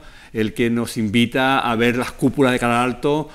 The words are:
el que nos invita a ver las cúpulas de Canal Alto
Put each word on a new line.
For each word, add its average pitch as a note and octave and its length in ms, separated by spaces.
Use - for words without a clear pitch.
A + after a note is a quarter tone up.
el G#2+ 220
que A#2+ 160
nos A#2 260
invita B2 640
a A#2 180
ver A#2 220
las B2 140
cúpulas C3+ 400
de B2 60
Canal A#2+ 260
Alto D3 500